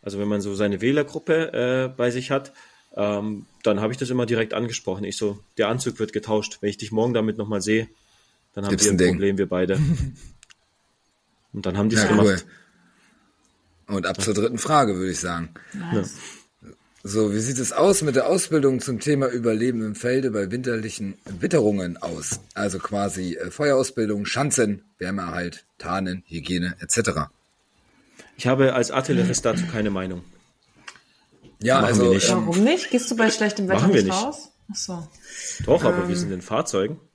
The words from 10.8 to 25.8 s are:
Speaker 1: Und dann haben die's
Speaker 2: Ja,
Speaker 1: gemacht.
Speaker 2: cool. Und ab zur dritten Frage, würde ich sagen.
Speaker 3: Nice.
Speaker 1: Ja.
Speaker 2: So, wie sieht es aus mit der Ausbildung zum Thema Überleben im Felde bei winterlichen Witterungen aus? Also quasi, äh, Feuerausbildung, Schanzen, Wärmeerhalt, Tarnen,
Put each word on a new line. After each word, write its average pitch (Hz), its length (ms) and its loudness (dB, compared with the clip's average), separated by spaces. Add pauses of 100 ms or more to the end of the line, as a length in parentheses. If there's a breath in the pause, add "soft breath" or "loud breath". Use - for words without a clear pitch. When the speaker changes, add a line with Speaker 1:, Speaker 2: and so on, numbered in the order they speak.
Speaker 1:
Und 101 140 -6
dann 92 120 -2
haben 104 100 4
die's 110 140 2
Speaker 2:
Ja, 98 60 2
Speaker 1:
gemacht. 107 180 6
Speaker 2:
cool. - 1700 -8
Und 90 120 -2
ab 92 140 -2
zur 101 140 0
dritten 110 240 0
Frage, 131 380 4
würde 92 160 -2
ich 85 80 -6
sagen. 85 300 -6 (240 loud breath)
Speaker 3:
Nice. 101 400 -4 (480 loud breath)
Speaker 1:
Ja. - 60 -20 (360)
Speaker 2:
So, 104 300 0
wie 107 60 0
sieht 123 180 -4
es 123 140 -4
aus 180 300 4
mit 147 120 0
der 127 140 2
Ausbildung 139 520 2
zum 120 200 -6
Thema 139 280 0
Überleben 117 560 0
im 107 120 -6
Felde 127 340 0
bei 98 220 -2
winterlichen 113 720 -6
Witterungen 101 720 0
aus? 80 420 -8 (160)
Also 98 240 -4
quasi, 92 560 -4
äh, 87 160 -8
Feuerausbildung, 120 720 0
Schanzen, 113 600 0 (140)
Wärmeerhalt, 90 680 -6 (140)
Tarnen, 92 500 -4